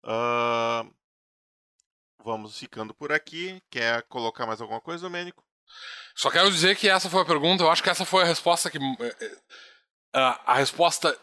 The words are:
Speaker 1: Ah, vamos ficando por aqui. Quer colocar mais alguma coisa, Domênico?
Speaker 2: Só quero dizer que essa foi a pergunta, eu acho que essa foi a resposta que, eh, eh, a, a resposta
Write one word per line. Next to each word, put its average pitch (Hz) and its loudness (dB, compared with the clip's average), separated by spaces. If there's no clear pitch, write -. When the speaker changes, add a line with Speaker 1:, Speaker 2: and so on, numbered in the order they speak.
Speaker 1:
Ah, 117 -2
vamos 107 -8
ficando 110 -12
por 147 -6
aqui. 170 -8
Quer 117 -2
colocar 117 -6
mais 110 -6
alguma 113 -10
coisa, 170 -12
Domênico? 175 -12
Speaker 2:
Só 139 0
quero 175 6
dizer 185 2
que 196 2
essa 190 2
foi 180 2
a 170 2
pergunta, 170 2
eu 160 6
acho 170 2
que 196 2
essa 180 -2
foi 185 4
a - 6
resposta 170 0
que, 156 -10
eh, 120 -6
eh, 107 -12
a, 127 2
a - 6
resposta 156 2